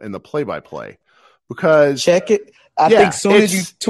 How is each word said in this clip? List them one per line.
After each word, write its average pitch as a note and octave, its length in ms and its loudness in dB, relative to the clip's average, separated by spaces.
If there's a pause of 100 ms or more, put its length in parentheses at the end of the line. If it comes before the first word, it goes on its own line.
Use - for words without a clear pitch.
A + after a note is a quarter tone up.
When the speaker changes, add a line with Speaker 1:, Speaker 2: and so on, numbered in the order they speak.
Speaker 1:
in G#2+ 100 -14
the F#2 80 -12
play-by-play D#2 800 -10 (500)
because C#3+ 560 0
Speaker 2:
Check F3 260 0
it. G#3 220 -2 (240)
I D#3 140 2
Speaker 1:
Yeah, A3 100 6
Speaker 2:
think G3 140 2
soon - 180 -2 (100)
as F#3+ 120 -2
you F#3+ 60 -2
Speaker 1:
it's E3+ 120 -12
Speaker 2:
tw- - 180 -8